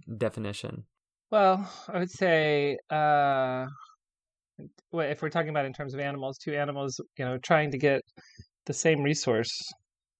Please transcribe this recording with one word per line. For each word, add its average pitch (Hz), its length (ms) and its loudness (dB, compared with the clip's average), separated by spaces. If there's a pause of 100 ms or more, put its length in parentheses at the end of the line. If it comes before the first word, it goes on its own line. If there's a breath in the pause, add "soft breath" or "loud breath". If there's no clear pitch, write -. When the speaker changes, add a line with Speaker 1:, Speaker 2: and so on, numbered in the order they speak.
(180)
Speaker 1:
definition? 107 680 -6 (440)
Speaker 2:
Well, 196 400 4 (200 loud breath)
I 180 100 -4
would 185 120 -2
say, 151 680 2 (120)
uh, 139 760 2 (1300 loud breath)
well, 160 180 -2
if 147 120 -6
we're 156 80 -2
talking 156 200 -2
about 147 160 -2
in 131 80 -6
terms 135 200 -8
of 135 60 -8
animals, 139 380 -6
two - 180 -8
animals, 139 460 -4 (160)
you 135 80 -4
know, 127 140 -2
trying 151 320 2
to 139 60 -4
get 143 240 4 (640 soft breath)
the 143 80 -4
same 156 280 2
resource, 131 500 0 (680)